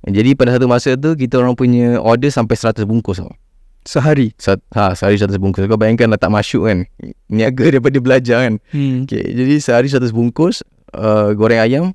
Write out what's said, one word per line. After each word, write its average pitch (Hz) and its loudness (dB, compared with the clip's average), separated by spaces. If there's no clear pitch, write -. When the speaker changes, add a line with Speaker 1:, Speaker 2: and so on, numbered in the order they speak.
Speaker 1:
Jadi 110 2
pada 123 2
satu 127 2
masa 123 2
tu, 147 0
kita 127 0
orang 123 2
punya 120 2
order 120 2
sampai 120 -2
seratus 110 -2
bungkus 107 -2
tau. - -12
Speaker 2:
Sehari? 139 0
Speaker 1:
Sa-, - -2
ha, 98 2
sehari 101 0
seratus 98 -2
bungkus. 98 -2
Kau 107 0
bayangkan 113 2
lah 110 0
tak 85 0
masyuk 104 0
kan. 92 -2
Niaga 117 0
<laughs> 120 2
daripada 135 0
belajar 123 2
kan. 113 -2
Speaker 2:
Hmm. 135 -4
Speaker 1:
Okey, - -6
jadi 127 -2
sehari 131 0
seratus 123 -2
bungkus, 120 -2
uh, 107 0
goreng 113 2
ayam 123 0